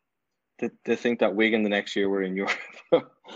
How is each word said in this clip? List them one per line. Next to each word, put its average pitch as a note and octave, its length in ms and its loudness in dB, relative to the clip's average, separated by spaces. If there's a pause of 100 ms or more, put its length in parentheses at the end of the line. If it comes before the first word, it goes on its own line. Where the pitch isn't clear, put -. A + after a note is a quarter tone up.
(600)
to, A#2+ 120 -6 (140)
to A#2+ 100 0
think A#2+ 240 0
that G2+ 160 2
Wigan A2 260 2
the G#2+ 80 2
next G2+ 260 -2
year G2 140 2
were G2 140 -2
in F#2 120 -4
Europe. G2 220 -4 (340)
<laughs> - 120 4 (320)